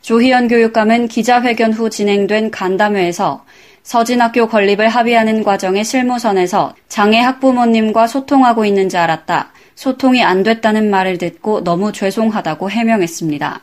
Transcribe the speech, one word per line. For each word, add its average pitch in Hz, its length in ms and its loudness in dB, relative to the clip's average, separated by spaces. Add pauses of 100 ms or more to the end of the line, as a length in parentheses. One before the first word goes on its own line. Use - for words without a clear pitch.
조희연 240 460 2
교육감은 226 600 2
기자회견 233 640 0
후 220 180 -2
진행된 202 600 0
간담회에서 185 920 -2 (380)
서진학교 233 640 0
건립을 208 420 2
합의하는 226 540 0
과정의 196 400 0
실무선에서 220 920 -2 (140)
장애 220 300 2
학부모님과 233 880 2
소통하고 254 580 2
있는지 196 320 0
알았다. 160 540 -2 (240)
소통이 262 480 0
안 185 220 2
됐다는 220 440 0
말을 190 300 0
듣고 175 460 -4
너무 180 260 -2
죄송하다고 196 800 -4
해명했습니다. 175 920 -2